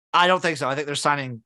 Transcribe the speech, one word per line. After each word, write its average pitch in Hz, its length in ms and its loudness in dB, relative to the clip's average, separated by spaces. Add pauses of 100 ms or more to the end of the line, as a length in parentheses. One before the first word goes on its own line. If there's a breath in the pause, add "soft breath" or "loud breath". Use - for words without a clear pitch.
(140)
I 175 140 4
don't 180 140 2
think 165 180 -2
so. 131 100 -2
I 135 60 -2
think 147 120 -4
they're 143 80 -4
signing 135 500 -2